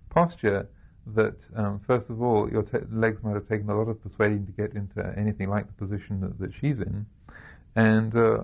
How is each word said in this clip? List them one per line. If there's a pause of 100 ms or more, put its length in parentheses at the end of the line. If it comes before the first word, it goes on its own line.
posture, (480)
that, (200)
um,
first
of
all,
your
te-,
legs
might
have
taken
a
lot
of
persuading
to
get
into
anything
like
the (120)
position
that,
that
she's
in. (680)
And,
uh,